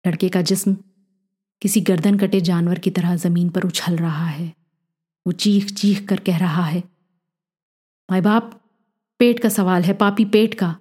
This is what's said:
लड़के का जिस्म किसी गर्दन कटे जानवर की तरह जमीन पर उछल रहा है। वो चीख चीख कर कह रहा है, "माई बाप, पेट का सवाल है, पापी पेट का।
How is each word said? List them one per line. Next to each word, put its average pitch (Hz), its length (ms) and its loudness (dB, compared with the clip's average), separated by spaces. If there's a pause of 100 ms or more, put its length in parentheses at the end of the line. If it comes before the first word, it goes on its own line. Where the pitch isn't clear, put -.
लड़के 180 220 -2
का 180 120 0
जिस्म 190 360 0 (840)
किसी 202 200 0
गर्दन 196 380 2
कटे 196 220 0
जानवर 175 380 0
की 180 120 -2
तरह 175 240 -2
जमीन 175 340 0
पर 180 140 -2
उछल 175 340 -4
रहा 165 280 -2
है। 160 280 -8 (720)
वो 180 40 -2
चीख 202 420 0
चीख 202 360 0
कर 190 100 0
कह 175 180 -2
रहा 175 260 0
है, 170 200 -2 (1300)
"माई 185 100 2
बाप, 220 400 0 (580)
पेट 240 200 4
का 220 100 0
सवाल 185 340 2
है, 185 100 2
पापी 202 320 2
पेट 214 280 2
का। 170 280 -4